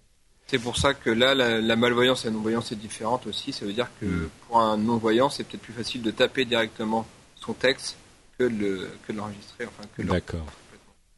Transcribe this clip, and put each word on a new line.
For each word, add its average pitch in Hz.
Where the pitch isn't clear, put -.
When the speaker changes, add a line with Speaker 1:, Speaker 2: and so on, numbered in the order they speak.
Speaker 1:
C'est 135
pour 117
ça 139
que -
là, 123
la, 117
la 113
malvoyance 123
et 120
la 110
non-voyance 113
est 117
différente 110
aussi. 110
Ça -
veut 101
dire 117
que 107
Speaker 2:
Hmm. 85
Speaker 1:
pour 117
un 110
non-voyant, 113
c'est 143
peut-être -
plus 117
facile 117
de 110
taper 127
directement 113
son 113
texte -
que 127
de 123
le, 95
que 120
de 110
l'enregistrer, 104
enfin, 107
que 110
de 98
Speaker 2:
D'accord. 87
Speaker 1:
l'enregistrer 76
complètement. -